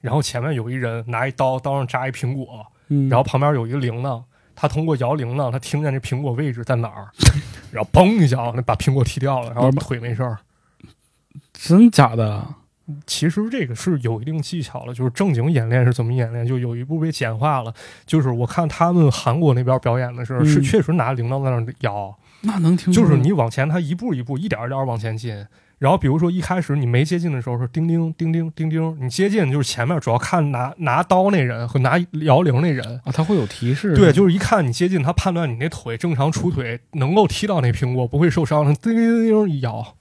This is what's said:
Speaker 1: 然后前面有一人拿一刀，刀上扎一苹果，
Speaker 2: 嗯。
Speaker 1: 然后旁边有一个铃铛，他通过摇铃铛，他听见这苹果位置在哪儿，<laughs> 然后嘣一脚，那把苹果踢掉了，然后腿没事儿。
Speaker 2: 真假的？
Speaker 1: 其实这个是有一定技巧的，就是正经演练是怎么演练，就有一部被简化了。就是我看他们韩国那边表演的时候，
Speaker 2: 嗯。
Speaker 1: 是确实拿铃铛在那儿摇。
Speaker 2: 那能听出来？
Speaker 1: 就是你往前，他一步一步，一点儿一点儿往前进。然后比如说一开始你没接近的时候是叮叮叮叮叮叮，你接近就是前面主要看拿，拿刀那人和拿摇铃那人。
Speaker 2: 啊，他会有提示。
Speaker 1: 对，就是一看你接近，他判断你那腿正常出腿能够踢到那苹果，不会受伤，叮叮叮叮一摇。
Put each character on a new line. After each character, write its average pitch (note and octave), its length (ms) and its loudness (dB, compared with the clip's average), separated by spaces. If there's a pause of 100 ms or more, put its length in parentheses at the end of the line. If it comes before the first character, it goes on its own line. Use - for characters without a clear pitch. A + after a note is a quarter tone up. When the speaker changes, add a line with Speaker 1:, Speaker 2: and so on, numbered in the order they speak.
Speaker 1:
然 A#2+ 120 -4
后 D3 80 2
前 - 200 -4
面 D3+ 120 -4
有 A#2 160 -6
一 B2+ 60 -6
人 A#2 320 -6
拿 A#2+ 200 -2
一 C3+ 40 -6
刀， C3 280 -2
刀 C#3 140 -4
上 C3+ 140 -2
扎 C3 200 -4
一 C3+ 40 -6
苹 C3 240 -6
果， A#2+ 280 -12 (260)
Speaker 2:
嗯。 C#3 200 2
Speaker 1:
然 B2 100 4
后 C3+ 40 4
旁 C3+ 160 0
边 C#3+ 160 2
有 A#2+ 100 -2
一 A#2 60 -8
个 C#3 80 -4
铃 A#2+ 240 -4
铛， B2+ 180 -6 (340)
他 - 120 -4
通 D#3 180 -2
过 D#3+ 120 0
摇 B2 180 0
铃 B2 200 -6
铛， C#3 160 -2
他 B2+ 60 -4
听 D3 240 -4
见 D3+ 100 -2
这 C3+ 60 -2
苹 C3 240 -4
果 C#3 120 -2
位 C#3 200 -2
置 A#2+ 100 -8
在 B2+ 120 0
哪 A2+ 140 -2
儿， G2+ 180 -16 (340)
<laughs> - 300 -16
然 G#2+ 120 -4
后 - 80 -6
嘣 G3 320 6
一 D3 40 6
脚， A#2+ 280 -2
那 B2 60 -4
把 A#2 140 0
苹 - 180 0
果 C3+ 100 2
踢 - 160 -2
掉 C3 220 0
了， A#2 60 -8
然 A#2 80 -10
后 B2+ 160 4
腿 C3+ 280 -2
没 A#2 140 -6
事 A2 80 -4
儿。 A#2+ 160 -4 (1160)
Speaker 2:
真 G#3+ 360 6
假 B2 260 4
的？ G#2+ 300 -2 (640)
Speaker 1:
其 - 200 -2
实 G#3 220 -2
这 A3+ 160 -4
个 A#2+ 80 -8
是 D#3+ 300 -2
有 A2+ 180 -2
一 A#2+ 40 -10
定 D#3 140 -6
技 D#3+ 220 -6
巧 - 240 -12
的， B2 80 -12
就 A#2+ 100 -4
是 B2+ 60 2
正 F#3 240 0
经 B2 180 0
演 A#2 160 2
练 B2 160 2
是 B2 80 6
怎 A#2 140 -2
么 A#2+ 80 -2
演 A#2+ 180 -2
练， A#2 140 -4
就 B2+ 140 -2
有 A#2+ 160 -4
一 A#2+ 80 -8
部 D#3 160 -6
被 D#3+ 120 -2
简 A2+ 240 -4
化 C3+ 280 0
了。 A2+ 100 -10 (320)
就 D#3 160 2
是 C3 80 0
我 A#2+ 160 -2
看 E3 240 -2
他 E3+ 240 0
们 D#3+ 180 6
韩 B2 280 0
国 D3 160 4
那 B2+ 80 0
边 B2+ 160 2
表 B2 180 0
演 B2 180 -4
的 B2 80 -8
时 A#2 80 -8
候， B2+ 100 0
Speaker 2:
嗯。 D3+ 40 6
Speaker 1:
是 D3+ 160 6
确 C#3 180 2
实 D#3+ 140 0
拿 C3 200 2
铃 A#2+ 140 -2
铛 C3+ 160 -2
在 C3 60 0
那 B2+ 60 0
儿 A2+ 100 -2 (140)
摇。 G2+ 360 -6 (260)
Speaker 2:
那 G3+ 180 -2
能 E3+ 180 4
听 F3+ 160 0
出 G#3+ 80 6
来？ - 60 6
Speaker 1:
就 D3+ 40 6
是 C#3 80 6
你 C#3 120 2
往 B2+ 180 0
前， C3+ 180 -2
他 D#3+ 120 0
一 E3 160 -4
步 G#3 180 -6
一 B2 80 -4
步， B2+ 160 -6
一 F#3+ 100 -6
点 A2+ 140 -6
儿 A#2+ 60 -8
一 - 20 -6
点 C3+ 100 -4
儿 C3+ 60 -2
往 A#2 140 -4
前 A2 180 -6
进。 G#2+ 300 -10 (320)
然 C3+ 120 2
后 F#3+ 60 4
比 - 80 -2
如 C#3+ 140 2
说 E3+ 100 2
一 F3+ 100 -2
开 F3+ 220 -2
始 C#3+ 140 -2
你 C#3+ 100 -2
没 A#2+ 180 2
接 F3 140 -2
近 E3+ 140 -2
的 B2+ 100 -4
时 B2+ 80 -8
候 A#2+ 80 -4
是 B2 120 -4
叮 D#3+ 180 -2
叮 E3 260 0
叮 E3 180 -4
叮 E3 200 -2
叮 D#3+ 180 -4
叮， D#3+ 320 -2
你 B2+ 80 -4
接 F#3 180 0
近 F#3+ 240 0
就 C#3+ 100 0
是 C3 60 -2
前 B2 200 -4
面 E3 120 0
主 A#2+ 120 -2
要 A#2 60 2
看 D3+ 340 0
拿， B2+ 260 -4
拿 D3 240 0
刀 F#3 300 2
那 F3+ 100 2
人 A#2+ 260 -2
和 C3+ 120 -2
拿 C3 180 2 (260)
摇 D3+ 200 6
铃 C3+ 180 2
那 E3+ 100 2
人。 A#2+ 320 -6
Speaker 2:
啊， C#3+ 80 -6
他 D#3 120 0
会 G3 120 0
有 B2 120 0
提 A#2+ 260 -2
示。 D#3+ 220 0
Speaker 1:
对， D#3+ 180 8
就 F#3+ 100 4
是 F#3 80 6
一 F3+ 60 2
看 F#3+ 280 2
你 B2 60 -2
接 F3 160 0
近， F#3 140 0
他 C#3 100 0
判 F#3 220 0
断 E3+ 160 -2
你 A#2 60 -4
那 C3 140 -4
腿 A#2 280 -10
正 E3 180 -2
常 C#3 160 0
出 F3 200 -2
腿 A#2+ 280 -4 (140)
能 C#3 220 0
够 G#3 120 6
踢 - 200 -2
到 F3+ 140 0
那 B2 100 2
苹 B2+ 240 -2
果， B2+ 120 -2
不 C#3+ 120 -2
会 E3+ 100 6
受 D#3 160 0
伤， D3+ 180 2 (120)
叮 - 0 -
叮 A3+ 200 -2
叮 A#3 320 2
叮 G#3+ 220 4
一 C#3+ 120 -2
摇。 A2+ 400 -6